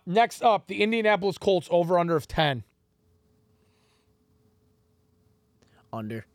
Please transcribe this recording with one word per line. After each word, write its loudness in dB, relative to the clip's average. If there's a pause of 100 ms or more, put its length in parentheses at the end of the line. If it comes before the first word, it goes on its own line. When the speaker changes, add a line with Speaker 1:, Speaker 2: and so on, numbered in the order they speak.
Speaker 1:
next 0
up, 2
the -8
Indianapolis 0
Colts 0
over 2
under 0
of -4
ten. -2 (3250)
Speaker 2:
Under. -10